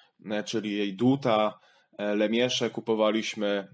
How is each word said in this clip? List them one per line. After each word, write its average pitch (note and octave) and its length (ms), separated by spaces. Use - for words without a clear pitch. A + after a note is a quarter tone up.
e, G#2+ 140
czyli G#2 320
jej G2+ 200
dłuta, A#2+ 600
e, G#2 160
lemiesze A2+ 560
kupowaliśmy, G#2+ 1040